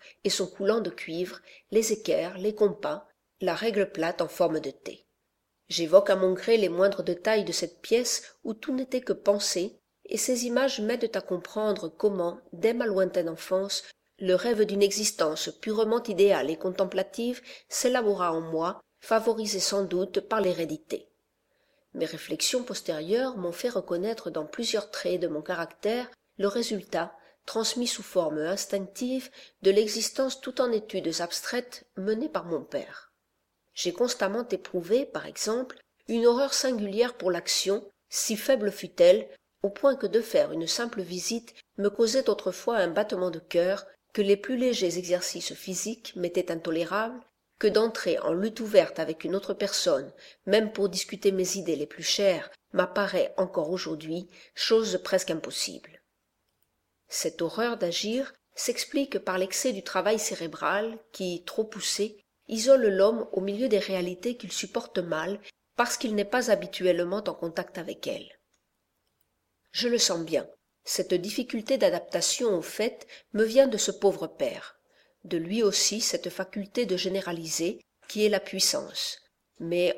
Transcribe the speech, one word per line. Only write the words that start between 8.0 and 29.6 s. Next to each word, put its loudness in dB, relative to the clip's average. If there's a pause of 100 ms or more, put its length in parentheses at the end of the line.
où -4
tout -6
n'était -2
que 0
pensée, 0 (300)
et -4
ces 0
images 0
m'aident -2
à -2
comprendre -4
comment, -2 (140)
dès 2
ma -2
lointaine 0
enfance, -4 (360)
le 2
rêve 2
d'une 2
existence 2
purement 0
idéale 4
et -2
contemplative -2 (280)
s'élabora 2
en -2
moi, -2 (220)
favorisé 0
sans 0
doute -2
par 0
l'hérédité. -4 (840)
Mes -4
réflexions -4
postérieures -4
m'ont -4
fait -4
reconnaître -4
dans -4
plusieurs -4
traits -2
de 0
mon -4
caractère -4 (280)
le 2
résultat, -4 (300)
transmis -2
sous -6
forme 0
instinctive, -4 (320)